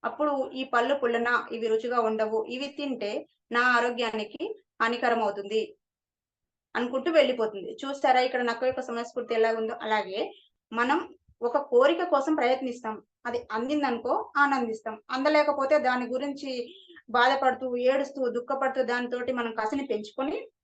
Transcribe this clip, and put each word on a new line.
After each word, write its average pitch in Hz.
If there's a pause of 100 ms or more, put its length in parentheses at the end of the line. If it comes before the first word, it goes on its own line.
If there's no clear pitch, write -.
అప్పుడు 285
"ఈ 262
పళ్ళు 254
పుల్లనా, 240
ఇవి 226
రుచిగా 233
ఉండవు, 220
ఇవి 254
తింటే 262 (220)
నా 240
ఆరోగ్యానికి 240 (180)
హానికరం 233
అవుతుంది" 202 (1000)
అనుకుంటూ 254
వెళ్ళిపోతుంది. 233
చూస్తారా 269
ఇక్కడ 254
నక్క 240
యొక్క 254
సమయస్ఫూర్తి 240
ఎలా 226
ఉందో? 226
అలాగే 214 (400)
మనం 254 (260)
ఒక 240
కోరిక 285
కోసం 302
ప్రయత్నిస్తాం, 247 (240)
అది 240
అందిందనుకో 254
ఆనందిస్తాం, 240 (100)
అందలేకపోతే 294
దాని 247
గురించి 262 (340)
బాధపడుతూ, 254
ఏడుస్తూ, 262
దుఃఖపడుతూ 262
దానితోటి 247
మనం 233
కసిని 262
పెంచుకొని 262 (160)